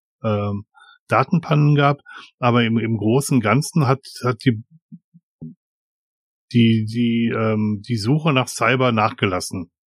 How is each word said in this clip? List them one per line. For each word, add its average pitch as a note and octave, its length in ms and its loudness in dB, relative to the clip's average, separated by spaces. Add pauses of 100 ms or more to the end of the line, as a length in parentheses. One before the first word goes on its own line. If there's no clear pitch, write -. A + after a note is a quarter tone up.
(240)
ähm, G#2 400 -4 (440)
Datenpannen D3 680 2
gab. C#3+ 260 2 (380)
Aber A#2+ 260 2
im, A2+ 140 0
im A2+ 180 -2
Großen A#2+ 400 0
und A#2 60 2
Ganzen C3 440 0
hat, C3+ 140 0 (240)
hat B2 200 -2
die, A2+ 180 0 (1900)
die, A2+ 340 4
die, A#2 500 -2
ähm, G#2+ 500 -2
die A#2+ 100 -4
Suche D3 360 0
nach C3 160 0
Cyber B2+ 440 0
nachgelassen. G2+ 800 -2 (160)